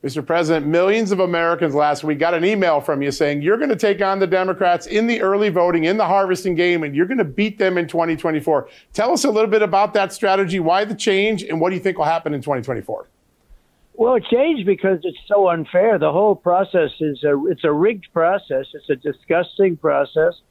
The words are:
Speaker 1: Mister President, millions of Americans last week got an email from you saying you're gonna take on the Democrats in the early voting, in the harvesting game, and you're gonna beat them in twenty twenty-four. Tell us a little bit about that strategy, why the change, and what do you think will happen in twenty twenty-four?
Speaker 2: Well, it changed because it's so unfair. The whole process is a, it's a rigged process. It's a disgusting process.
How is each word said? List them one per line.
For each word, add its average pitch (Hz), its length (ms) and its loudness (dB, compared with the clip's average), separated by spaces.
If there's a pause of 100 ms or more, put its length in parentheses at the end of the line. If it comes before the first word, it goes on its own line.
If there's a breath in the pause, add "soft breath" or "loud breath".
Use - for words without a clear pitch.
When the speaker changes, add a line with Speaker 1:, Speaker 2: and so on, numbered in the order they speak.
Speaker 1:
Mister 139 200 -6
President, 160 440 0
millions 185 440 2
of 190 100 0
Americans 170 540 0
last 147 300 0
week 151 140 -2
got 165 140 0
an 165 120 0
email 185 360 2
from 139 220 -2
you 143 80 -2
saying 147 320 -2
you're 196 160 2
gonna 269 180 -2
take 202 240 0
on 196 200 0
the 196 60 2
Democrats 185 600 0
in 220 220 0
the 233 120 -2
early 202 280 2
voting, 170 360 2
in 185 120 0
the 208 100 0
harvesting 185 480 0
game, 175 300 0
and 143 100 -8
you're 165 120 2
gonna 233 180 -2
beat 202 340 -4
them 190 180 0
in 175 120 -2
twenty 165 280 -2
twenty-four. 156 520 -2 (240 loud breath)
Tell 233 200 0
us - 120 0
a 277 60 2
little 220 200 2
bit 214 120 4
about 196 320 2
that 196 180 0
strategy, 190 480 0
why 175 240 2
the 208 100 -8
change, 202 480 0
and 160 180 -4
what 180 100 2
do 185 60 -4
you 175 60 -6
think 190 160 -2
will 156 60 0
happen 160 280 -2
in 139 80 -4
twenty 131 220 -4
twenty-four? 113 460 -8 (840)
Speaker 2:
Well, 240 200 2
it 233 120 0
changed 262 380 2
because 190 380 0
it's 180 240 -8
so 202 220 4
unfair. 180 500 2
The 156 140 0
whole 196 240 2
process 175 640 0
is 147 240 -4
a, 143 220 2
it's 175 180 -4
a 151 80 2
rigged 190 400 0
process. 165 640 -2
It's 143 140 -20
a 143 80 0
disgusting 170 800 -2
process. 156 580 0 (160)